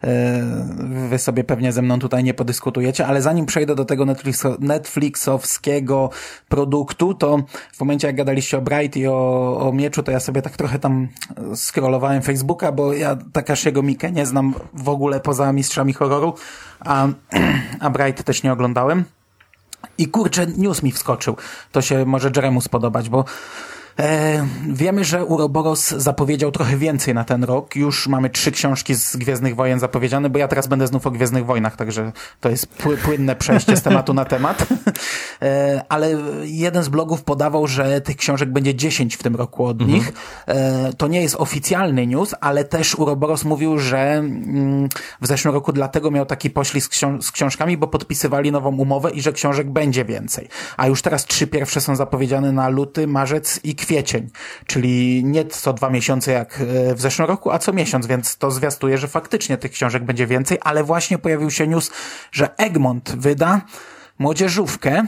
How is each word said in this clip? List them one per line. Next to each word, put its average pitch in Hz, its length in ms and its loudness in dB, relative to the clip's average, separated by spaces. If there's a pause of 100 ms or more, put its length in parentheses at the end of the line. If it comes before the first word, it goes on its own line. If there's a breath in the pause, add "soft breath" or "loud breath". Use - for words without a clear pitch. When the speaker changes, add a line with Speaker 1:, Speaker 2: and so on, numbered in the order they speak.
Speaker 1:
e, 123 400 0 (640)
wy 123 100 0
sobie 127 240 0
pewnie 127 280 0
ze 120 100 0
mną 123 180 2
tutaj 127 240 0
nie 127 100 2
podyskutujecie, 123 760 -2
ale 139 140 2
zanim 156 240 2
przejdę 147 300 0
do 135 100 0
tego 139 200 0
Netflixo-, 135 540 -2
Netflixowskiego 143 1500 0 (400 loud breath)
produktu, 143 640 0
to 147 260 2 (340 loud breath)
w - 60 -20
momencie, 147 280 0
jak 135 80 -2
gadaliście 135 420 0
o 131 40 0
Bright 143 360 -2
i 131 100 0
o, 127 520 2
o 131 140 2
Mieczu, 143 300 0
to 135 80 -2
ja 131 80 2
sobie 135 220 -2
tak 139 160 -8
trochę 139 220 -2
tam 131 280 0 (480)
scrollowałem 135 680 0
Facebooka, 143 500 -2
bo 143 220 0
ja 143 240 -2 (160)
Takashiego 139 500 0
Mikę 143 280 0
nie 151 140 0
znam 135 280 0 (200)
w 135 160 -4
ogóle 139 300 0
poza 139 340 0
Mistrzami 135 400 0
Horroru, 143 400 2 (460 loud breath)
a, 139 280 2 (340)
<clears throat> - 380 0
a 151 100 0
Bright 135 340 0
też - 200 -2
nie 135 100 4
oglądałem. 123 500 2 (960)
I 160 100 2
kurczę, 180 400 2 (100)
news 185 260 2
mi 131 80 2
wskoczył. 120 440 -2 (360 loud breath)
To 139 100 2
się 131 240 2
może 131 300 2
Jeremu 131 260 2
spodobać, 117 480 -2
bo, 139 160 2 (760 loud breath)
e, 151 460 2 (240)
wiemy, 180 360 2
że 175 200 0
Uroboros 156 640 0
zapowiedział 143 640 0
trochę 139 260 0
więcej 139 360 0
na 117 100 0
ten 123 200 0
rok. 127 320 -2
Już 143 320 0
mamy 131 220 2
trzy 143 220 0
książki 139 440 0
z - 200 -2
Gwiezdnych 127 400 0
Wojen 127 240 2
zapowiedziane, 127 500 0
bo 139 100 0
ja 143 80 2
teraz 135 200 0
będę 135 200 2
znów 131 200 0
o 131 40 0
Gwiezdnych 120 340 0
Wojnach, 113 300 0
także 110 360 -4 (280 loud breath)
to 123 100 2
jest 120 160 0 (120)
pły-, 147 200 0
płynne 135 380 0
przejście 196 420 4
z - 40 0
tematu 139 320 2
na 131 120 2
temat. 143 420 0
<laughs> - 40 0 (680 loud breath)
E, 139 480 2
ale 151 200 2 (340)
jeden 165 400 0
z 139 60 -2
blogów 160 340 0
podawał, 147 440 2
że 135 340 2
tych 139 160 -6
książek 139 340 0
będzie 135 240 2
dziesięć 127 400 0
w - 80 -14
tym 117 120 2
roku 123 300 -2
od 120 160 -2
Speaker 2:
Mhm. 135 180 4
Speaker 1:
nich. - 140 -2 (340 loud breath)
E, 131 500 2
to 147 100 2
nie 175 140 2
jest 156 180 0
oficjalny 143 680 0
news, 147 340 0
ale 143 220 2
też 160 320 0
Uroboros 147 480 0
mówił, 156 360 0
że, 131 180 0 (160)
mm, 139 760 0 (320 loud breath)
w 127 60 -4
zeszłym 139 260 0
roku 143 200 0
dlatego 143 380 0
miał 143 140 2
taki 139 240 -4
poślizg - 440 -2
z - 40 0
ksią-, 143 240 0
z - 100 -4
książkami, 156 460 0
bo 151 100 0
podpisywali 143 640 0
nową 139 260 0
umowę 139 340 2
i 147 100 -6
że 143 120 0
książek 143 380 0
będzie 131 340 2
więcej. 110 420 -6 (300 loud breath)
A 131 100 4
już 135 140 2
teraz 156 240 -2
trzy - 220 0
pierwsze 139 340 -2
są 139 140 0
zapowiedziane 135 560 0
na 131 180 2
luty, 139 380 0
marzec 139 560 0
i 147 120 -4
kwiecień, 135 540 -2 (380 loud breath)
czyli 123 580 2
nie 156 200 2
co - 280 -2
dwa 131 160 -2
miesiące 131 420 0
jak, 123 300 -2 (280)
e, 123 60 2
w 113 60 -6
zeszłym 139 260 2
roku, 190 240 0
a - 80 0
co 202 140 0
miesiąc, 131 340 0
więc 123 300 -2
to 135 140 0
zwiastuje, 135 460 0
że 139 100 -2
faktycznie 160 500 -2
tych - 140 -8
książek 123 340 0
będzie 120 220 0
więcej, 131 340 2
ale 151 220 2
właśnie 165 340 0
pojawił 156 340 0
się 156 160 0
news, 165 240 0 (400 loud breath)
że 143 260 0
Egmont 135 600 0
wyda 147 440 2 (580 loud breath)
młodzieżówkę 165 880 0